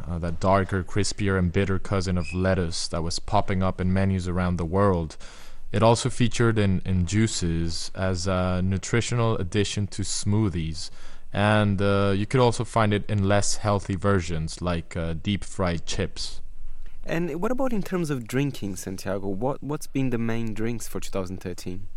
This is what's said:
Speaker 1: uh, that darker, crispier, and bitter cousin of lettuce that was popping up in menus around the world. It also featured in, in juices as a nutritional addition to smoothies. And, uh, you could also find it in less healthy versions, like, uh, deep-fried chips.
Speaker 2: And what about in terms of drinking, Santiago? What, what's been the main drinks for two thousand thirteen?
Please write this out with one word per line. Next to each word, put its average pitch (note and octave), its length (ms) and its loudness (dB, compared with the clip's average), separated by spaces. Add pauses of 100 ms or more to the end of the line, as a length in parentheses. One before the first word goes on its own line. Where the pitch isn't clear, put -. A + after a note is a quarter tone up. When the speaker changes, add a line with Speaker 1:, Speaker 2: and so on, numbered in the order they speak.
Speaker 1:
uh, E2+ 120 -4
that E2 180 -2
darker, F#2+ 460 2
crispier, G2 520 0
and F2+ 160 2
bitter F#2+ 280 2
cousin F#2 360 0
of F2 160 -2
lettuce F2+ 540 0
that E2+ 160 -2
was E2 160 -2
popping G2 460 2
up F#2 160 -2
in F#2 120 2
menus F#2+ 360 2
around F2+ 300 0
the E2+ 60 0
world. F2 520 2 (560)
It G#2 100 2
also A#2 260 4
featured A2+ 480 2
in, G2 280 2
in F#2 220 2
juices E2+ 880 0
as F#2 320 -2
a F#2 340 2
nutritional A2+ 760 0
addition G2+ 500 0
to - 140 -6
smoothies. F2 840 0 (440)
And, G#2 500 4
uh, G2+ 340 4
you G2+ 100 0
could C3 120 2
also A#2+ 240 4
find G#2+ 320 2
it G2+ 160 -2
in G#2 160 2
less G2+ 300 4
healthy G2+ 400 0
versions, E2+ 680 0
like, E2+ 340 -2
uh, E2 240 -2
deep-fried F2+ 640 -2
chips. - 580 -2 (640)
Speaker 2:
And E3 380 -2
what A3 80 0
about C4 220 2
in G#3 100 0
terms F3 280 -2
of B2 180 -4
drinking, B2+ 480 -2
Santiago? F#2+ 500 -4
What, G2 380 -2
what's C#3+ 240 -6
been C3+ 220 0
the A#2+ 80 0
main A2+ 360 -2
drinks A2 320 -2
for - 140 -4
two - 100 -2
thousand F#2 280 -4
thirteen? F2+ 580 -6